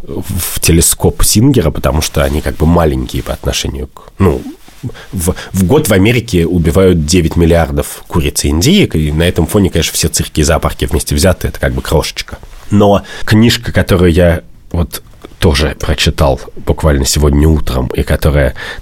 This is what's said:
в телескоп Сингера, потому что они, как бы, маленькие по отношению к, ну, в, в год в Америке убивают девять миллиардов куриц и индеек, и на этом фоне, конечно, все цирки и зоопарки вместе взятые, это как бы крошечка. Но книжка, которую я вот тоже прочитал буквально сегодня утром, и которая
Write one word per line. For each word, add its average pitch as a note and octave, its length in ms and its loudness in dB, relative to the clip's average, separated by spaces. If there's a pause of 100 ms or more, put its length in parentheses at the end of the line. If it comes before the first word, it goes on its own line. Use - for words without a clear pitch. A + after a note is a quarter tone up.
в - 540 -8
телескоп - 640 2
Сингера, G#2+ 480 2
потому C2+ 300 -2
что - 200 -2
они, C#2+ 180 0
как C2+ 160 -4
бы, D#2 100 0
маленькие D2 580 0
по - 80 -8
отношению - 560 -6
к, - 320 -20
ну, D2+ 200 2 (720)
в, F2 220 -2 (180)
в G2 120 0
год A#2+ 240 2
в - 40 2
Америке F#2+ 540 2
убивают E2+ 580 2
девять D#2+ 320 0
миллиардов D#2+ 720 0
куриц - 360 -2
и D2 40 0
индеек, G#2+ 480 2
и D2+ 160 -2
на D#2+ 120 0
этом F2 220 0
фоне, G2 220 2
конечно, - 240 -2
все - 160 -2
цирки - 320 -4
и - 20 4
зоопарки D2+ 440 0
вместе D2 280 -2
взятые, D#2+ 360 0
это - 100 -10
как B1+ 140 -2
бы - 80 -4
крошечка. - 560 -4 (320)
Но G2+ 320 4 (240)
книжка, A2+ 460 2
которую F2+ 380 2
я E2+ 300 4 (320)
вот E2+ 300 -4 (360)
тоже D#2 400 0
прочитал C#2+ 640 0 (160)
буквально D2 480 0
сегодня D2 420 2
утром, D#2 420 0
и - 140 -4
которая - 520 0 (280)